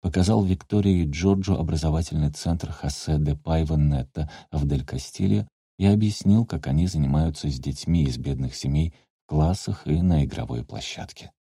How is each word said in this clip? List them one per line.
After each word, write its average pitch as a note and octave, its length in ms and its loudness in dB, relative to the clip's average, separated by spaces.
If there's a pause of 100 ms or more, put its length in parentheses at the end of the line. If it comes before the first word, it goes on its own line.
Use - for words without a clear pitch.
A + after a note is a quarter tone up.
показал F#2+ 400 2
Виктории F#2+ 540 2
и D#2+ 120 0
Джорджу F#2+ 440 2
образовательный D#2 760 0
центр E2+ 400 -4
Хосе D2+ 460 -4
де D2 180 0
Пайва D#2+ 420 -2
Нетто D2 540 0 (220)
в D2 160 0
Дель C2+ 160 0
Кастильо G2 640 -2 (300)
и F#2+ 80 2
объяснил, G#2 580 4
как D#2+ 220 -6
они D2+ 220 2
занимаются D#2 600 0
с C2+ 100 -4
детьми C#2+ 460 0
из B1+ 140 -2
бедных C2 360 -4
семей D2 380 0 (320)
в - 60 -16
классах E2 560 0
и D#2 160 2
на E2 240 4
игровой A#1+ 360 -8
площадке. - 800 -12